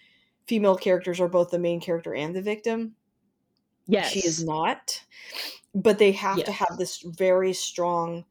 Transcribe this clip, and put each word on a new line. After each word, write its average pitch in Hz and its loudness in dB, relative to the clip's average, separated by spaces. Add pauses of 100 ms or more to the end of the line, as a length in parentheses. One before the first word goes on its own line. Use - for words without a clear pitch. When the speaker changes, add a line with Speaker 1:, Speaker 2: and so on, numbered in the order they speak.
(480)
Speaker 1:
female 202 4
characters 180 0
are 180 2
both 175 2
the 175 0
main 170 0
character 165 -4
and 156 -4
the 190 -4
victim. 220 -4 (1040)
She 185 -2
is 165 0
Speaker 2:
Yes. 165 -6
Speaker 1:
not, 160 -4 (680)
but 202 4
they 202 6
have 196 -2
to 202 -4
Speaker 2:
Yes. - -
Speaker 1:
have 175 -2
this 180 -6
very 185 2
strong 170 -4